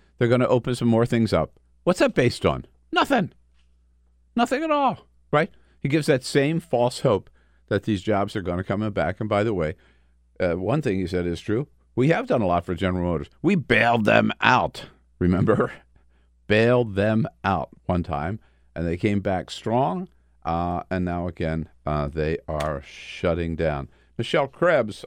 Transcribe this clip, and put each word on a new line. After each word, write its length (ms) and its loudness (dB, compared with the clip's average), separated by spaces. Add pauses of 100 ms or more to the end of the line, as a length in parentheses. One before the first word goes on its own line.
(180)
They're 100 2
gonna 200 4
open 260 2
some 140 0
more 180 4
things 280 0
up." 180 2 (320)
What's 160 0
that 160 2
based 320 2
on? 180 -2 (260)
Nothing. 400 0 (1040)
Nothing 280 0
at 80 -2
all, 340 0 (260)
right? 200 2 (280)
He 100 -6
gives 180 0
that 160 2
same 360 0
false 420 -2
hope 280 0 (380)
that 160 -2
these 180 -2
jobs 340 -2
are 60 -4
gonna 220 -4
come 280 -4
back. 280 -4
And 100 -6
by 140 2
the 100 0
way, 220 -2 (640)
uh, 140 0
one 280 -2
thing 180 -2
he 60 -2
said 220 -2
is 140 -4
true. 260 -4 (280)
We 140 2
have 160 0
done 160 0
a 60 0
lot 180 0
for 80 -4
General 300 -2
Motors. 260 -2 (140)
We 120 4
bailed 500 2
them 260 4 (100)
out, 440 2 (340)
remember? 580 2
<laughs> 40 -20 (680)
Bailed 480 2
them 320 2 (160)
out 280 -2 (160)
one 160 0
time, 360 -6 (340)
and 140 -4
they 80 -2
came 240 0
back 320 -4
strong, 560 -4 (380)
uh, 440 -2
and 140 -2
now 240 -4
again, 400 -4 (180)
uh, 220 -2
they 300 -2 (100)
are 360 -4
shutting 720 -4
down. 320 -2 (280)
Michelle 300 -2
Krebs 600 0